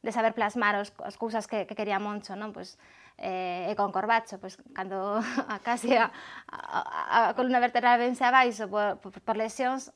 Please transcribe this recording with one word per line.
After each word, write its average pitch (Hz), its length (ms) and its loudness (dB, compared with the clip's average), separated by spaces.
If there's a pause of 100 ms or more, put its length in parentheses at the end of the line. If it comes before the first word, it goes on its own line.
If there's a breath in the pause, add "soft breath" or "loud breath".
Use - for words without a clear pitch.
de 226 80 -2
saber 220 240 0
plasmar 208 400 0
os, 208 240 -4
as - 160 -10
cousas 220 320 -4
que, 214 160 -4
que 202 80 -12
quería 208 240 -2
Moncho, 208 400 -6
non? 208 160 -10
Pois, - 240 -16 (420 loud breath)
eh, 185 480 -4
e 208 80 -2
con 202 160 2
Corbacho, 214 480 0
pois, 190 160 -14 (180)
cando 190 460 -4
<laughs> 247 320 -2
a 208 80 -4
casi 233 400 -2
a, 226 160 2 (320 loud breath)
a, - 800 0
a, - 40 4
a 240 40 -6
columna 254 240 2
vertebral 240 400 6
vense 247 240 0
abaixo 240 480 4
por, 208 320 0
por, 190 80 -12
por - 240 -4
lesións 247 600 -2